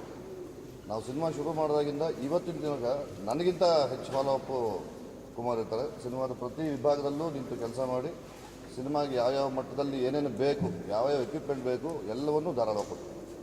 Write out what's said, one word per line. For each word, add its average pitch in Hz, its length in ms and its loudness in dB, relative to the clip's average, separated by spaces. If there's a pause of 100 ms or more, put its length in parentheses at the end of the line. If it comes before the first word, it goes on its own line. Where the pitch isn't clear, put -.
(880)
ನಾವು 107 140 -2
ಸಿನಿಮಾ 147 280 0
ಶುರು 147 220 -2
ಮಾಡಿದಾಗಿಂದ 147 500 2
ಇವತ್ತಿನ 165 520 0
ದಿನಕ್ಕೆ 135 680 -2
ನನಗಿಂತ 165 380 2
ಹೆಚ್ಚು 135 500 4
ಫಾಲೋ 135 220 4
ಅಪ್ 120 500 0 (520)
ಕುಮಾರ್ 117 220 0
ಇರ್ತಾರೆ. 113 440 -2
ಸಿನಿಮಾದ 127 300 -2
ಪ್ರತಿ 123 380 -2
ವಿಭಾಗದಲ್ಲೂ 143 600 2
ನಿಂತು 127 260 -4
ಕೆಲಸ 117 220 -4
ಮಾಡಿ, 127 300 0 (680)
ಸಿನಿಮಾಗೆ 139 420 0
ಯಾವ್ಯಾವ 135 340 4
ಮಟ್ಟದಲ್ಲಿ 131 540 0
ಏನೇನು 143 240 2
ಬೇಕು, 95 640 0
ಯಾವ್ಯಾವ 131 320 4
ಎಕ್ವಿಪ್ಮೆಂಟ್ 135 420 -2
ಬೇಕು, 127 460 -2
ಎಲ್ಲವನ್ನೂ 151 440 2
ಧಾರಾಳ 110 200 4
ಕೊಡ್ತಾರೆ. 95 360 -4 (320)